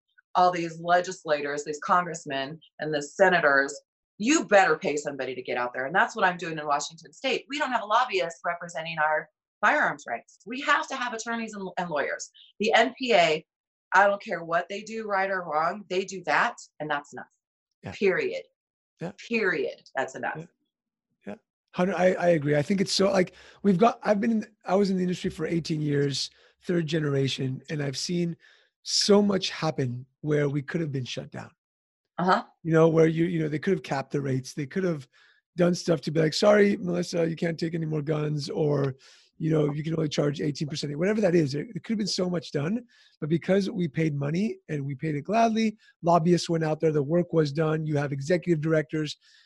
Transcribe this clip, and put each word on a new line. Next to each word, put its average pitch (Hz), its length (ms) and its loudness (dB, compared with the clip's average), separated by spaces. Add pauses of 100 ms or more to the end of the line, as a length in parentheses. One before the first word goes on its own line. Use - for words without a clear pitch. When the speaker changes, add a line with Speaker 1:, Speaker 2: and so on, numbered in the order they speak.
(360)
Speaker 1:
all 180 160 6
these 170 280 -4
legislators, 160 840 0
these 151 180 -6
congressmen 160 760 -2 (200)
and 156 140 -4
the 151 80 -2
senators, 147 800 2 (400)
you 247 260 2
better 180 300 6
pay 151 220 -2
somebody 139 380 -6
to 127 80 -10
get 123 140 -6
out 123 180 -2
there. 127 100 -4
And 139 80 -6
that's 226 220 2
what 208 100 2
I'm 180 120 0
doing 165 200 -6
in 151 80 -8
Washington 151 480 -4
State. - 360 -4
We 285 100 -6
don't 277 120 -2
have 226 120 -2
a - 20 -10
lobbyist 214 580 0
representing 170 540 -6
our 156 320 0 (320)
firearms 214 460 0
rights. 117 400 -8
We 254 140 -8
have 302 260 0
to 269 80 -8
have 247 180 -6
attorneys 226 400 -6
and, 190 240 -8
and 180 120 -4
lawyers. 143 420 -4 (280)
The 208 140 2
N 233 240 4
P 247 160 0
A, 165 320 4 (480)
I 196 140 6
don't 202 140 0
care 180 220 -8
what 170 260 -2
they 202 120 -8
do, 220 260 -10
right 196 220 0
or 190 140 -4
wrong, 165 460 -2
they 185 140 -2
do 190 220 -12
that, 180 300 0 (240)
and 151 100 -6
that's 143 240 -6
enough. 120 140 -16 (560)
Speaker 2:
Yeah. - 80 -10
Speaker 1:
Period. 170 500 0 (600)
Speaker 2:
Yeah. 170 100 -8 (180)
Speaker 1:
Period. 180 520 -2 (140)
That's 131 200 -6
enough. - 220 -8
Speaker 2:
Yeah. 160 80 -12 (800)
Yeah. 202 80 -12 (400)
Hunter, 185 200 2
I, 185 180 4
I 175 160 -2
agree. 147 260 2
I 147 80 2
think 196 180 0
it's - 120 -2
so, 196 180 2
like, 185 220 2 (280)
we've 202 160 4
got, 226 260 4
I've 202 160 2
been 233 120 0
in, 220 160 -2 (180)
I - 100 -2
was 202 140 4
in 190 80 0
the 185 60 0
industry 180 260 -2
for 156 160 -6
eighteen 165 360 -2
years, 143 500 0 (340)
third 170 220 0
generation, 139 840 -2
and 147 140 -6
I've 139 140 -6
seen 170 380 -4 (460)
so - 400 4
much 196 300 0
happen 131 560 -4 (140)
where 147 280 0
we 139 140 -2
could 170 180 -4
have 151 100 -4
been 127 140 -6
shut - 260 -10
down. - 200 -14 (680)
Speaker 1:
Uh-huh. 185 240 2 (200)
Speaker 2:
You 160 100 0
know, 160 140 8
where 160 180 6
you, 165 200 2
you 175 140 -2
know, 160 80 -2
they 151 120 -4
could 196 140 0
have 160 100 -2
capped 135 280 -6
the 147 100 -2
rates. 131 340 -4
They 151 100 -6
could 185 180 -4
have 165 240 -2 (480)
done 175 200 4
stuff 165 260 -2
to 165 100 -6
be 151 80 0
like, 156 140 2
"Sorry, 208 440 6
Melissa, 175 520 -2
you 160 60 -6
can't 165 240 -2
take 165 160 -4
any 160 100 -4
more 156 160 -2
guns," 151 480 -4
or, 143 460 0 (420)
you 156 140 -2
know, 151 200 2
"You 147 120 -6
can 156 120 -4
only 156 140 -2
charge 147 320 -2
eighteen 151 260 -4
percent," 143 300 -8
whatever 208 240 0
that 175 140 4
is. 147 180 2
It, 151 220 -6
it - 80 -10
could - 100 -6
have 214 60 0
been 208 80 -2
so 180 200 -2
much 170 240 -4
done, 170 300 -2 (400)
but 151 80 -4
because 185 400 2
we 180 180 -2
paid 160 280 -2
money 160 420 -2 (100)
and 147 160 -6
we 139 120 -6
paid 156 180 -4
it 143 120 -6
gladly, 220 520 2 (240)
lobbyists 170 480 4
went 165 140 0
out 156 160 0
there, 160 120 2
the 147 120 2
work 170 300 0
was 156 180 4
done. 156 340 0
You 156 120 0
have 143 140 -2
executive 160 500 0
directors, 156 540 0 (300)